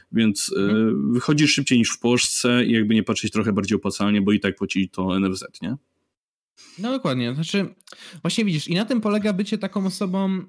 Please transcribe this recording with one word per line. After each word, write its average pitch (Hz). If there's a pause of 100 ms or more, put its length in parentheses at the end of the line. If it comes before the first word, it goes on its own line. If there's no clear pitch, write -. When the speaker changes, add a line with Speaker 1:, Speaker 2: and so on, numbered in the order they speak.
(120)
Speaker 1:
Więc, 110
e, -
Speaker 2:
Mhm. 107
Speaker 1:
wychodzisz 147
szybciej 139
niż 113
w -
Polsce 123
i 113
jakby 110
nie 110
patrzeć 107
trochę 107
bardziej 101
opłacalnie, 101
bo 101
i 107
tak 98
płaci 95
to 92
N 98
F 95
Z, -
nie? 104 (1000)
Speaker 2:
No 226
dokładnie, 131
znaczy 165 (480)
właśnie 202
widzisz 160
i 170
na 196
tym 233
polega 208
bycie 202
taką 196
osobą, 190